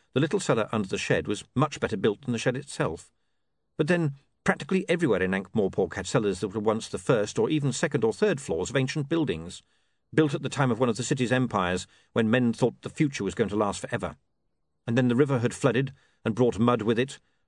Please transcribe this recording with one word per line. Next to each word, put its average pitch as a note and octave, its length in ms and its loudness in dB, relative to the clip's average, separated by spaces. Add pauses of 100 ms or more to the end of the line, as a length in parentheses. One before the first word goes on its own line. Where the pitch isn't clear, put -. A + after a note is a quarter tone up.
(140)
the B2+ 60 2
little D#3+ 200 0
cellar A2+ 320 0
under G#2+ 160 0
the G2+ 100 -6
shed F2 300 0
was - 260 -4
much C#3+ 260 -2
better - 180 -4
built G#2+ 240 0
than - 100 -6
the A#2 80 -2
shed B2 180 -2
itself. - 540 -8 (680)
But D3+ 100 0
then, E3 280 2 (280)
practically - 460 0
everywhere D3 340 2
in F#2 100 0
Ankh-Morpork F#2+ 640 0
had F#2 100 -6
cellars G2+ 360 0
that G#2+ 80 -2
were A2 100 -6
once G#2+ 280 0
the - 100 -8
first G#2 420 0
or A2+ 100 4
even C#3+ 220 0
second C#3+ 320 -2
or A2+ 100 4
third G3 280 0
floors F2+ 280 -4
of A#2 60 -2
ancient C#3 340 -2
buildings, F#2+ 540 -4 (500)
built C#3+ 220 2
at C#3 80 -4
the B2+ 60 -4
time C3+ 200 2
of A2+ 100 0
one B2 100 2
of G#2+ 80 0
the B2 60 -4
city's B2+ 280 0
empires, G2+ 560 0 (240)
when A2+ 180 2
men A#2+ 240 4
thought - 280 0
the - 80 -10
future C#3+ 340 -2
was F#2+ 120 -4
going G#2 140 0
to G#2 60 -4
last G#2 240 0
forever. F#2+ 360 -6 (720)
And A#2 120 0
then B2+ 100 4
the A#2+ 80 2
river C#3 240 2
had A#2 140 0
flooded C3 400 0 (320)
and A2+ 100 -2
brought A2+ 240 2
mud A#2+ 220 4
with A2 180 0
it, C3+ 200 -4 (280)